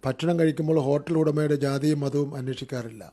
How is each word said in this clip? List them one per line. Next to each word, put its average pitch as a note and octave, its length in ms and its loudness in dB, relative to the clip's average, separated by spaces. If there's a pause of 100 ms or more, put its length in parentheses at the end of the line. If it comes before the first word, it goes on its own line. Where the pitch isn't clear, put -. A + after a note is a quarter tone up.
ഭക്ഷണം D#3+ 340 0
കഴിക്കുമ്പോൾ D#3+ 400 2
ഹോട്ടൽ C#3+ 380 0
ഉടമയുടെ D3+ 380 2
ജാതിയും C#3+ 440 0
മതവും C#3+ 360 -2
അന്വേഷിക്കാറില്ല. B2 760 -8